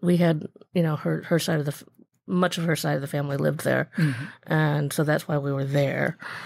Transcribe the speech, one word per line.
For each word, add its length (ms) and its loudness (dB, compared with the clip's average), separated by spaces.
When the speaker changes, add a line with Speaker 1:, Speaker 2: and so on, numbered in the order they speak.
Speaker 1:
we 140 4
had, 300 4
you 100 2
know, 140 0
her, 260 -2
her 160 2
side 200 0
of 80 -2
the 60 -4
f-, 120 -12
much 320 0
of 60 -4
her 120 0
side 200 -2
of 40 -2
the 60 -6
family 300 -4
lived 280 0
there. 320 0
Speaker 2:
Mm-hmm. 280 0
Speaker 1:
And 400 2
so 120 0
that's 220 0
why 120 0
we 140 -2
were 120 -2
there. 520 0